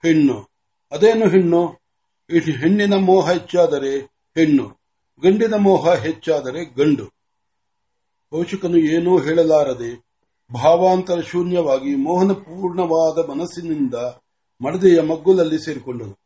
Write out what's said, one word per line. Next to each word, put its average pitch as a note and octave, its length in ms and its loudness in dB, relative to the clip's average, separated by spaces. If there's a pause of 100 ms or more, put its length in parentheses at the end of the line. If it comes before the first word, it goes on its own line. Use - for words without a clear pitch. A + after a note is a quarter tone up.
"ಹೆಣ್ಣು." D3 460 0 (440)
"ಅದೇನು G#3+ 360 2
ಹೆಣ್ಣು?" E3+ 480 2 (540)
"ಈ E3+ 80 2
ಹೆಣ್ಣಿನ E3+ 560 0
ಮೋಹ F#3 380 2
ಹೆಚ್ಚಾದರೆ D3+ 680 -2 (380)
ಹೆಣ್ಣು, D3 320 2 (540)
ಗಂಡಿನ G#3+ 320 2
ಮೋಹ F#3 400 2
ಹೆಚ್ಚಾದರೆ D#3 720 -6
ಗಂಡು." C3 560 -2 (1080)
ಕೌಶಿಕನು F3 460 -4
ಏನೂ E3+ 420 2
ಹೇಳಲಾರದೆ, C#3+ 920 0 (440)
ಭಾವಾಂತರ F3+ 680 2
ಶೂನ್ಯವಾಗಿ, D#3+ 720 -4
ಮೋಹನ F3+ 380 0
ಪೂರ್ಣವಾದ E3 1000 -2
ಮನಸ್ಸಿನಿಂದ D#3 640 -6 (680)
ಮಡದೆಯ E3+ 380 4
ಮಗ್ಗುಲಲ್ಲಿ D#3+ 580 0
ಸೇರಿಕೊಂಡನು. B2 540 -10 (140)